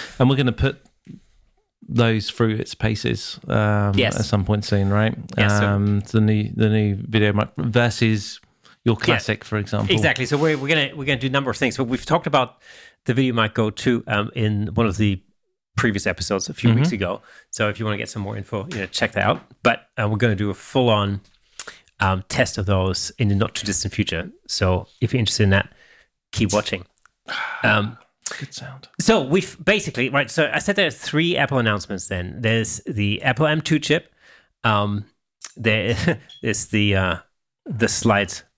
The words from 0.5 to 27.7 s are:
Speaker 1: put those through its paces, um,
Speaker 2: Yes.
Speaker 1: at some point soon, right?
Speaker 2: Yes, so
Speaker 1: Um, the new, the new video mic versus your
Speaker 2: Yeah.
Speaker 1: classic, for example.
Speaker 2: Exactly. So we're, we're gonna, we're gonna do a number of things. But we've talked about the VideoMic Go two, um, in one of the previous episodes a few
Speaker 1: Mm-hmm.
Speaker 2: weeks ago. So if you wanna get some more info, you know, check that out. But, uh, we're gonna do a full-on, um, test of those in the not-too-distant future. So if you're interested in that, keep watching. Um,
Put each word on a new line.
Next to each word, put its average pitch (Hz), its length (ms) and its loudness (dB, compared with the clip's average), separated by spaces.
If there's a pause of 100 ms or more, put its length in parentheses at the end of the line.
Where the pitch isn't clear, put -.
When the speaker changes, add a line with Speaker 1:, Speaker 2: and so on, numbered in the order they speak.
Speaker 1:
put 131 300 -2 (1040)
those 113 420 2
through 110 260 0
its - 200 -6
paces, - 720 -4
um, 104 480 2
Speaker 2:
Yes. 113 240 0
Speaker 1:
at 110 60 0
some 101 200 0
point 104 200 0
soon, 98 240 2
right? 107 260 2 (220)
Speaker 2:
Yes, 104 220 4
so 104 80 2
Speaker 1:
Um, 101 320 2 (120)
the 110 100 4
new, 107 340 2
the 110 140 4
new 104 260 2 (120)
video 104 260 4
mic 104 240 2
versus 113 840 0 (460)
your 117 140 4
Speaker 2:
Yeah. - 60 -4
Speaker 1:
classic, 113 380 0
for 107 140 -4
example. 104 360 -2
Speaker 2:
Exactly. 127 320 0
So 139 120 -2
we're, 156 200 2
we're 135 120 -6
gonna, 147 260 0
we're 143 100 -8
gonna 135 140 0
do 131 80 -2
a - 20 0
number 139 220 0
of - 60 -4
things. 123 200 0
But 135 80 0
we've 120 200 -4
talked 165 220 0
about 135 340 0 (440)
the 123 80 0
VideoMic 117 400 2
Go 110 160 2
two, 117 380 0
um, 107 260 0
in 107 400 0
one 113 140 2
of 90 100 0
the 101 240 2 (540)
previous 104 320 0
episodes 95 420 -2
a - 40 -10
few - 160 2
Speaker 1:
Mm-hmm. 113 100 6
Speaker 2:
weeks 160 140 2
ago. 98 280 -4 (300)
So 107 160 0
if 104 120 -4
you 110 60 -4
wanna 107 120 -2
get 110 120 -6
some 110 120 -8
more 107 160 -6
info, 101 340 -8
you 117 80 -8
know, 95 80 -4
check - 260 -2
that 98 120 0
out. 127 160 0 (200)
But, - 360 2
uh, 107 120 0
we're 110 80 0
gonna 110 200 2
do 104 120 0
a 92 40 -4
full-on, 104 680 2 (800)
um, 95 300 2
test - 280 -2
of 101 80 -2
those 95 520 0
in 113 100 2
the 101 80 4
not-too-distant 101 580 -2
future. 85 360 -4 (180)
So 92 400 0 (140)
if 113 100 0
you're 123 80 0
interested 107 240 0
in 101 60 4
that, 98 240 2 (580)
keep 104 220 0
watching. 101 320 -2 (760)
Um, 107 400 0